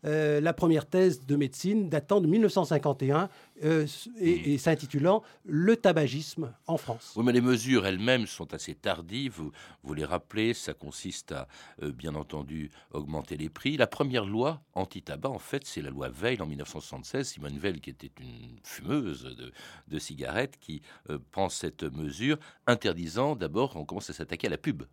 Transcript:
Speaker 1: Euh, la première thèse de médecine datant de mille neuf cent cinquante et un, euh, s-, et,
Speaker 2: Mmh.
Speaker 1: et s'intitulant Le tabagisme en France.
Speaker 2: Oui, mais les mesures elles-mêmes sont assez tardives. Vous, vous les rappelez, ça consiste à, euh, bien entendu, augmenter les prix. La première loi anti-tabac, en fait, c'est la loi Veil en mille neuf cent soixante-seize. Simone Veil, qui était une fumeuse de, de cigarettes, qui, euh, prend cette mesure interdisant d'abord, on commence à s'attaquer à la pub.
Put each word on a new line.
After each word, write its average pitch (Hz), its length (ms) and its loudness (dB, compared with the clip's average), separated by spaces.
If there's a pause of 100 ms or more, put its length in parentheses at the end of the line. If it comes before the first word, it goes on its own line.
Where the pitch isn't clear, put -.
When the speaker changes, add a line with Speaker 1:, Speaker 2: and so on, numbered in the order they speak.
Speaker 1:
Euh, 151 360 4
la 165 100 2
première 160 340 4
thèse 180 400 4
de 143 120 4
médecine 180 500 2
datant 156 320 2
de 165 80 4
mille 208 140 6
neuf 196 100 6
cent 180 140 4
cinquante 143 380 2
et 135 80 4
un, 170 180 4 (340)
euh, 156 200 4
s-, 151 260 -8 (100)
et, 175 160 4
Speaker 2:
Mmh. 170 140 -4
Speaker 1:
et 143 80 4
s'intitulant 156 680 2 (220)
Le 180 320 4
tabagisme 151 760 2 (140)
en 165 80 0
France. - 400 -8
Speaker 2:
Oui, 113 80 0
mais 123 80 6
les 123 80 8
mesures 123 460 4
elles-mêmes 107 420 2
sont - 260 -10
assez 85 220 -8
tardives. 98 640 -4
Vous, 76 160 -8 (280)
vous 69 120 -8
les 76 100 -4
rappelez, 104 500 -2
ça - 200 -8
consiste - 580 -12
à, 67 160 -8 (340)
euh, 73 120 -4
bien 73 220 -8
entendu, 76 540 -8 (220)
augmenter 76 460 -6
les 78 100 -6
prix. 147 300 -4
La 120 100 6
première 127 380 0
loi 123 360 0 (120)
anti-tabac, 92 560 -6
en 131 100 -6
fait, - 260 -6
c'est - 160 -8
la 69 80 -8
loi 67 200 -8
Veil 101 320 -2
en 78 60 -4
mille 73 100 -6
neuf 71 100 -10
cent 78 140 -12
soixante-seize. 120 480 -6
Simone 71 280 -10
Veil, 85 220 -2
qui 71 100 -14
était 67 300 -16
une 123 420 -18
fumeuse 98 640 -4
de, 64 300 -14 (340)
de 76 120 -6
cigarettes, 78 600 -4
qui, 76 220 -12 (300)
euh, 73 60 -4 (140)
prend 98 160 0
cette - 360 -6
mesure 78 520 -2 (320)
interdisant 110 680 0
d'abord, 90 400 -2
on 73 80 -8
commence 90 240 -8
à 76 40 -10
s'attaquer - 340 -6
à - 20 0
la 73 80 -2
pub. - 360 -4